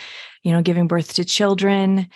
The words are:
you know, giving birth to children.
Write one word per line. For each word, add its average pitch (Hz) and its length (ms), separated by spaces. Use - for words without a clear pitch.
you 170 100
know, 170 80
giving 170 260
birth 170 280
to 180 100
children. 196 920